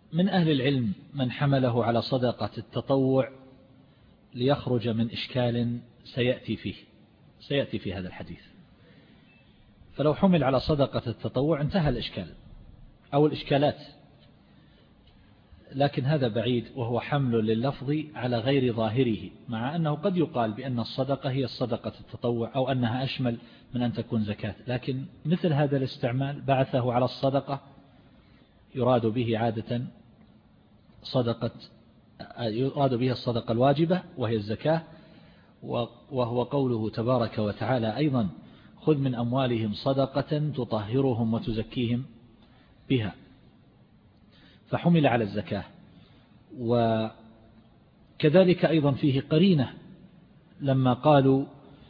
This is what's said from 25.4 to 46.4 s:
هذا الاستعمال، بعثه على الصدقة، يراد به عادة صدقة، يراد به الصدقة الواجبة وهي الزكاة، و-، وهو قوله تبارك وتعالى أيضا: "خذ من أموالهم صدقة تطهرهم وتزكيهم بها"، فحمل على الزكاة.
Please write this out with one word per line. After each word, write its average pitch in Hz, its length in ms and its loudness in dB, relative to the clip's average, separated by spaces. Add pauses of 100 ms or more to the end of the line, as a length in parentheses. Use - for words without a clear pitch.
هذا 139 240 2
الاستعمال، 135 640 -2
بعثه 131 520 2
على 123 120 4
الصدقة، 135 560 -2 (1120)
يراد 123 320 2
به 113 320 0
عادة 113 440 -2 (1200)
صدقة، 117 480 -2 (920)
يراد 127 540 0
به 127 160 0
الصدقة 117 420 -2
الواجبة 143 500 2 (140)
وهي 113 200 -2
الزكاة، 113 460 -2 (800)
و-، 123 220 -4 (260)
وهو 123 320 0
قوله 120 480 0
تبارك 113 480 0
وتعالى 110 580 -2
أيضا: 131 320 0 (520)
"خذ 156 160 2
من 135 180 0
أموالهم 120 580 0
صدقة 139 640 -2
تطهرهم 117 960 0
وتزكيهم 117 720 -2 (840)
بها"، 107 260 0 (1500)
فحمل 165 380 4
على 117 180 4
الزكاة. 104 400 -4 (920)